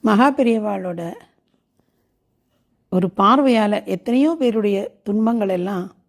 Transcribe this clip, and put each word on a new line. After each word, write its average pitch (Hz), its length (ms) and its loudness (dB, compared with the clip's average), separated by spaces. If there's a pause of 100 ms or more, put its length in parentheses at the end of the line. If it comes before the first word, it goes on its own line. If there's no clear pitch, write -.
மகா 240 320 2
பெரியவாளோட 202 800 -2 (1800)
ஒரு 185 260 0
பார்வையால 220 680 2
எத்தனையோ 262 540 0
பேருடைய 214 640 -2
துன்பங்கள் 220 460 0
எல்லாம் 185 460 -4 (140)